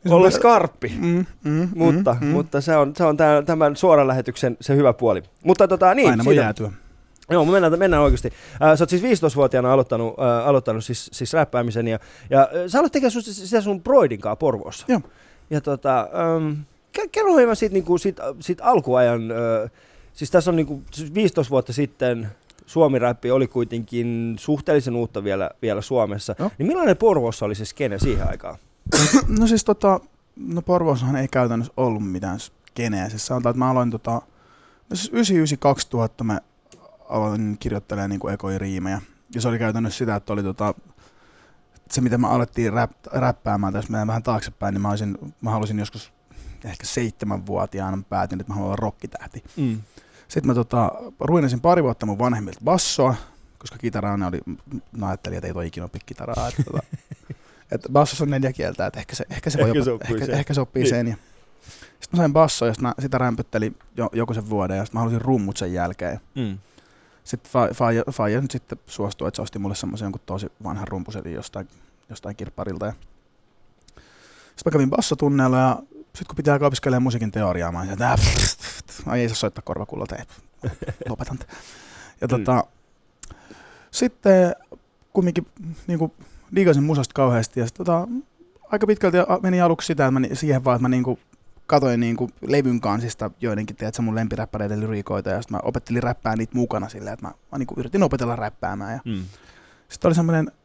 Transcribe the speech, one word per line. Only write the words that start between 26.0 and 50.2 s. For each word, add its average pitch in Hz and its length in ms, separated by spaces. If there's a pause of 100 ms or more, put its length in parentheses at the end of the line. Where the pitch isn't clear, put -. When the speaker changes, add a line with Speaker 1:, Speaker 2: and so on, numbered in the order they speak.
Speaker 1:
Joo. 185 180
Speaker 2:
Niin 156 100
millainen 302 300
Porvoossa 143 480
oli 104 100
se 107 100
skene 104 340
siihen 104 300
aikaan? - 280 (420)
Speaker 1:
<clears throat> 214 400
No 226 80
siis 220 180
tota, 202 340 (360)
no 170 260
Porvoossahan 147 540
ei 131 120
käytännössä 120 500
ollut 107 340
mitään 95 280
skeneä. 107 720
Siis 107 180
sanotaan, 123 240
että 123 80
mä 127 100
aloin 123 220
tota, 113 200 (800)
no - 60
siis 190 180
ysi 208 260
ysi 151 180
kaksituhatta 127 640
mä 110 160 (720)
aloin 107 500
kirjoittelemaan 101 500
niinku 98 180
ekoja 98 300
riimejä. 95 440 (340)
Ja 117 60
se 117 60
oli 117 120
käytännössä 110 380
sitä, 110 180
että 104 180
oli 104 100
tota, 95 300 (1160)
se 135 100
mitä 120 160
mä 120 120
alettiin 120 440
rap-, - 380
räppäämään 104 600
tässä, 104 180
mennään 107 160
vähän 113 160
taaksepäin, 107 500
niin 98 80
mä 101 80
olisin, 101 280 (240)
mä 113 100
halusin 107 280
joskus - 340 (520)
ehkä 95 200
seitsemänvuotiaana 95 1200
päätin, 95 320
että 95 100
mä 101 40
haluan 101 120
olla 98 140
rokkitähti. - 600 (140)
Speaker 2:
Mm. 117 240 (460)